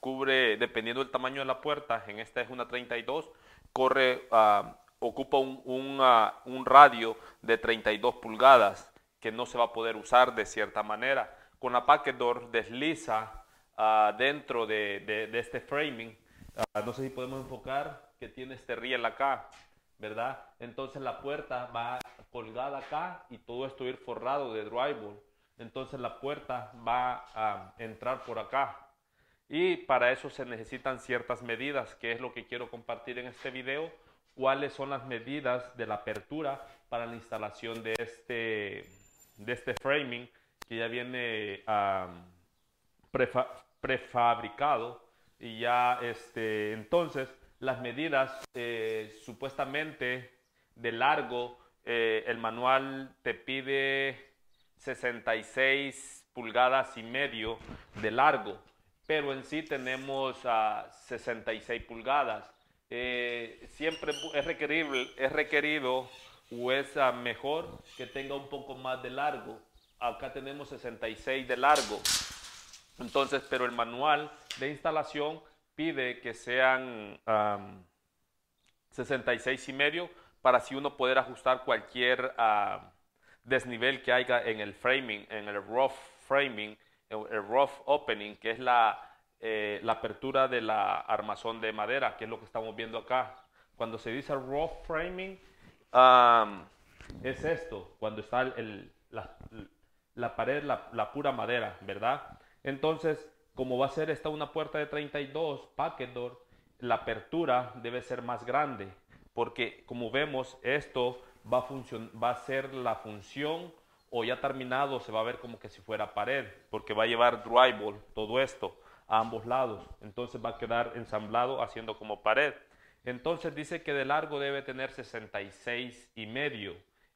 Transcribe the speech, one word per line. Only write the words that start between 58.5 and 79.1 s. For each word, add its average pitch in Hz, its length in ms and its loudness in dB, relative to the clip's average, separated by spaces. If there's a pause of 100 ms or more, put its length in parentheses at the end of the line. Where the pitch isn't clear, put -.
pero 147 260 0
en 135 120 -8
sí 151 180 -6
tenemos 135 840 -4
a 110 460 0
sesenta 113 640 -6
y 110 80 -6
seis 117 220 -6
pulgadas. 117 680 -2 (380)
Eh, 120 800 -6
siempre 156 440 -4
bu-, 151 220 -8
es 143 100 0
requerible, 151 720 -2
es 135 160 0
requerido 147 760 0 (420)
o 120 220 -2
es, 139 240 -2
ah, 135 160 4
mejor 123 680 -6 (180)
que 127 100 -10
tenga 139 280 -8
un 135 140 -8
poco 135 260 -10
más 127 280 -6
de 123 80 -8
largo. 127 500 -4 (380)
Acá 120 340 -4
tenemos 139 360 -12
sesenta 113 400 -8
y 110 80 -8
seis 131 320 -4
de 123 80 0
largo. 127 440 4 (960)
Entonces, 135 500 0
pero 127 160 0
el 120 80 -2
manual 135 580 0 (280)
de 139 120 -2
instalación 151 720 -4 (340)
pide 135 460 -2
que 117 140 -6
sean, 127 920 0
am, 101 580 0 (1080)
sesenta 127 420 -2